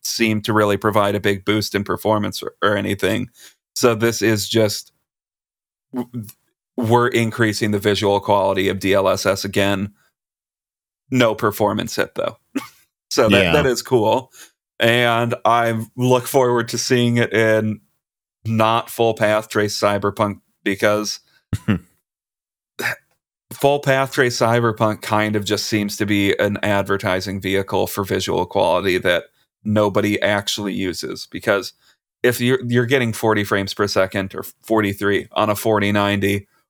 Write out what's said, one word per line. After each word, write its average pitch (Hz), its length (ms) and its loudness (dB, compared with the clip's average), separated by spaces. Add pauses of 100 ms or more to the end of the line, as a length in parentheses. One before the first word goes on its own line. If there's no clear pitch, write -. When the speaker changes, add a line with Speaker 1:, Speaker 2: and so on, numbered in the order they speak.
Speaker 1:
seem 110 380 -2
to 110 120 -4
really 104 220 4
provide 104 400 2
a 98 60 -4
big 101 240 -2
boost 107 280 -2
in 101 120 -2
performance 104 580 -2
or, - 180 -10
or 104 140 2
anything. 101 540 -2 (460)
So - 200 2
this 113 260 -2
is 104 280 0
just, 110 420 -2 (1000)
w-, 120 320 -8 (500)
we're 120 320 2
increasing 110 640 0
the 104 80 0
visual 101 400 2
quality 98 480 0
of 95 120 -2
D 95 140 0
L 95 140 2
S 98 180 0
S 98 200 0
again. 101 480 0 (1160)
No 123 260 4
performance 104 600 -2
hit, - 200 -4
though. - 220 -6 (180)
<laughs> 277 60 -6 (480)
So 117 200 2
that, 101 140 6
Speaker 2:
Yeah. 85 100 2
Speaker 1:
that 147 120 4
is 120 160 0
cool. 117 520 0 (440)
And 117 580 2 (100)
I 113 360 2 (140)
look 123 320 2
forward 123 420 2
to 120 80 -4
seeing 120 380 2
it 120 160 2
in 110 480 2 (680)
not 113 440 0
full 117 240 0
path 107 340 0
trace 107 320 -2
Cyberpunk, 101 640 -2 (240)
because 104 560 0 (440)
Speaker 2:
<laughs> - 40 0 (1800)
Speaker 1:
full 143 260 2
path 135 320 0
trace 123 260 0
Cyberpunk 113 640 0
kind 107 340 -2
of 101 100 -4
just 101 220 -2
seems 104 300 -2
to 104 80 -2
be 101 340 2
an 101 240 0
advertising 98 760 -2
vehicle 95 480 -2
for 101 160 -4
visual 92 420 -2
quality 90 520 0
that 87 280 0 (380)
nobody 104 580 0
actually 101 520 -4
uses. 95 580 -8
Because 98 420 -4 (500)
if 123 180 0
you're, 127 240 2
you're 123 200 2
getting 120 280 0
forty 107 300 0
frames 98 300 -2
per 104 140 -2
second 98 480 -2
or 92 80 -10 (200)
forty-three 101 680 0
on 107 180 2
a 104 60 0
forty 104 360 0
ninety, 101 560 0 (220)